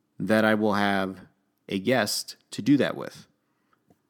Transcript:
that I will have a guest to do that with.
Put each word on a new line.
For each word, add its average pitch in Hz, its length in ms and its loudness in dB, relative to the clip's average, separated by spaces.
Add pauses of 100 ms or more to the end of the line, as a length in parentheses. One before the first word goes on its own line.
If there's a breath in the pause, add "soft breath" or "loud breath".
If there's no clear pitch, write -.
(180)
that 107 260 2
I 110 100 4
will 107 200 2
have 98 460 -2 (480)
a 98 100 -4
guest 107 580 -2 (160)
to - 100 -8
do 285 140 4
that 220 200 0
with. - 300 -14 (840)